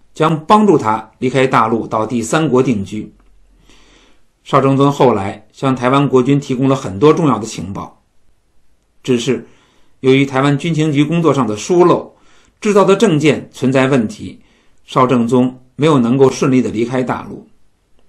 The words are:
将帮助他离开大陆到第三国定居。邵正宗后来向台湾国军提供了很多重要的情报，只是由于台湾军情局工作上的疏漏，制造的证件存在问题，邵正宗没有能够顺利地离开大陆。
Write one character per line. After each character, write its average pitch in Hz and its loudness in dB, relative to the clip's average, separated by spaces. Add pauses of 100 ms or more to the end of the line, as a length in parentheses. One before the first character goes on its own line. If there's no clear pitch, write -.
(140)
将 156 -2
帮 214 4
助 170 4
他 110 -2
离 127 -2
开 131 0
大 127 2
陆 113 -2
到 110 -4
第 117 -4
三 160 -2
国 123 2
定 104 -2
居。 104 -12 (1300)
邵 139 0
正 135 2
宗 139 4
后 143 2
来 101 -6
向 135 -2
台 123 -2
湾 139 2
国 127 4
军 139 2
提 135 -6
供 131 -2
了 135 2
很 95 -8
多 147 4
重 160 0
要 117 0
的 104 -8
情 - -12
报， - -14 (1000)
只 127 0
是 117 -4 (520)
由 131 2
于 135 4
台 135 -4
湾 143 2
军 170 -4
情 156 -2
局 143 2
工 165 -2
作 156 2
上 131 0
的 107 -4
疏 175 2
漏， - 0 (440)
制 208 -2
造 196 4
的 190 4
证 185 2
件 131 0
存 131 -4
在 131 2
问 127 0
题， - -14 (440)
邵 131 0
正 120 0
宗 127 0 (140)
没 139 -2
有 156 2
能 120 0
够 135 4
顺 135 -2
利 131 2
地 110 -4
离 104 -4
开 127 -4
大 123 -4
陆。 - -18 (600)